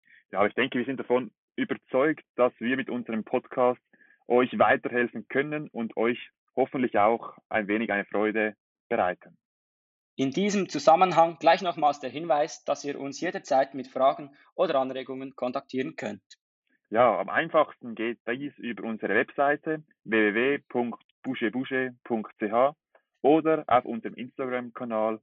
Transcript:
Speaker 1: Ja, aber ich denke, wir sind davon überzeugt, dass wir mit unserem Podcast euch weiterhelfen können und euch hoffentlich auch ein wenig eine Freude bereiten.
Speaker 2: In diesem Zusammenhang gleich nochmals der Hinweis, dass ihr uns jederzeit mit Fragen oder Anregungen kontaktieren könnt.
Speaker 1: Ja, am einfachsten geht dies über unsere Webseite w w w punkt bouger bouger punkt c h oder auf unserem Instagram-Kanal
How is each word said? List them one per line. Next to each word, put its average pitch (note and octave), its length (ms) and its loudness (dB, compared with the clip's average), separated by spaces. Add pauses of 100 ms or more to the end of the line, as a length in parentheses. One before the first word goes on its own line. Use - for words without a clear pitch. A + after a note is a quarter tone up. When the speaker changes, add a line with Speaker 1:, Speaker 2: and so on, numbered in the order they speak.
(320)
Speaker 1:
Ja, F#2+ 80 0
aber G#2 80 4
ich - 60 -8
denke, B2+ 260 0
wir A#2 40 -2
sind B2+ 140 -4
davon A#2+ 320 0 (240)
überzeugt, C3+ 680 0 (100)
dass B2 240 4
wir B2 180 -2
mit C3 140 -4
unserem A#2 320 -4
Podcast B2+ 580 0 (460)
euch B2 320 4
weiterhelfen A#2 720 2
können D3+ 400 -2
und A2+ 280 -8
euch A#2 220 0 (380)
hoffentlich B2+ 420 0
auch A2 360 2 (160)
ein G#2 180 -2
wenig G#2 240 0
eine G2+ 140 -2
Freude G#2+ 500 -2 (320)
bereiten. F2+ 500 -2 (800)
Speaker 2:
In C3+ 160 0
diesem F#3+ 360 0
Zusammenhang E3 680 4
gleich E3 240 2
nochmals D#3+ 380 -2
der B2+ 100 -8
Hinweis, D#3 540 -4
dass - 180 -4
ihr C#3+ 160 -8
uns C#3 220 -10
jederzeit D3 540 -2
mit B2+ 120 -10
Fragen C#3 480 0 (220)
oder D#3+ 240 0
Anregungen C3 560 -8
kontaktieren B2+ 580 -6
könnt. G#2+ 300 -10 (640)
Speaker 1:
Ja, A2 300 4
am F#2+ 100 -4
einfachsten C#3 680 -2
geht A2+ 320 -6
dies C3+ 300 -6
über A2 260 -8
unsere A2 280 -4
Webseite D3 720 0 (220)
w G#2+ 280 4
w - 20 -4
w C3+ 240 0 (100)
punkt A#2+ 340 -4 (220)
bouger A#2+ 260 -4
bouger C3 400 -4 (140)
punkt A2 340 -4
c G#2+ 100 -2
h B2+ 280 2 (460)
oder D#3 440 4
auf B2 180 4
unserem A2+ 300 -8
Instagram-Kanal A#2+ 1080 -4